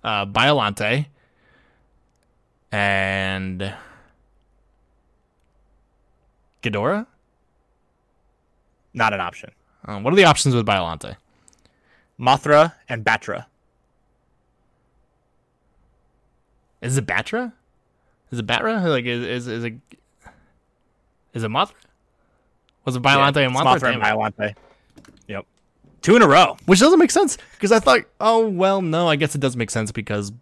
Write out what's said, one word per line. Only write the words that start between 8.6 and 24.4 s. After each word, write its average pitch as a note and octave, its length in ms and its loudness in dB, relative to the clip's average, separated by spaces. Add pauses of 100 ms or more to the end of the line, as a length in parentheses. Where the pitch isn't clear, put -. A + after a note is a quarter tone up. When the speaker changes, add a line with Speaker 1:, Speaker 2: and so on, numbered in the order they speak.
Speaker 2:
Not A2 180 0
an G2 80 -6
option. - 300 -10 (340)
Speaker 1:
Uh, G2+ 140 -10
what A#2+ 120 -2
are F#3 60 2
the F#3+ 80 6
options C#3 300 2
with A2+ 100 0
Biolante? E2+ 500 -2 (1040)
Speaker 2:
Mothra D3 540 4 (160)
and A2+ 160 -8
Batra. - 400 -4 (3250)
Speaker 1:
Is C3 160 -4
it A#2+ 80 -4
Batra? A3+ 480 -6 (800)
Is A#2+ 80 -8
it G#2+ 80 -8
Batra? G#3 420 -2
Like, B2+ 160 0
is, A#2+ 180 -4
is, A#2+ 240 -6
is A#2 160 -8
it, A#2 100 -8 (1600)
is A2+ 100 -8
it A2 60 -6
Mothra? D3 240 -4 (1120)
Was B2+ 100 -6
it B2 60 -6
Biolante C#3 340 2
Speaker 2:
Yeah, D3 120 0
Speaker 1:
and B2+ 80 -4
Speaker 2:
it's C#3 60 -2
Speaker 1:
Mothra? B2+ 180 4
Speaker 2:
Mothra B2+ 140 -2
and A#2+ 80 -4
Speaker 1:
Damn G#2+ 160 0
it. - 0 -
Speaker 2:
Biolante. G#2+ 380 -6 (720)